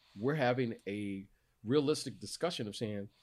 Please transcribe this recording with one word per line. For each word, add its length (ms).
we're 160
having 400
a 400
realistic 560
discussion 480
of 80
saying, 320